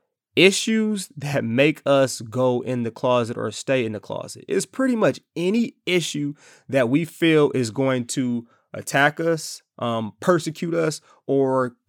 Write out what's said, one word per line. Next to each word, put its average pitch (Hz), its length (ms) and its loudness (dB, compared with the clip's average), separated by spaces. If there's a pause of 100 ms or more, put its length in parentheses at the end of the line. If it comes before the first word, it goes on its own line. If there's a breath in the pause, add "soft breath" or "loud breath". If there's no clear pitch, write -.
(360)
issues 214 800 2
that 135 260 -4
make 135 420 2
us 135 360 2
go 123 400 -2
in 123 220 -4
the 113 80 -4
closet 120 460 0
or 110 140 -6
stay 131 340 -2
in 107 60 -4
the 104 80 -8
closet - 480 -12
is - 180 -2
pretty 262 300 0
much 208 240 2 (160)
any 202 400 0 (100)
issue 151 480 -2 (360 soft breath)
that 127 180 2
we 143 160 2
feel 156 480 2
is 123 180 0
going 127 360 0
to 120 420 -2 (260 soft breath)
attack 147 460 0
us, 165 420 -4 (180)
um, 113 420 -4
persecute 165 520 0
us, 160 280 -4 (260 soft breath)
or 131 480 0 (140)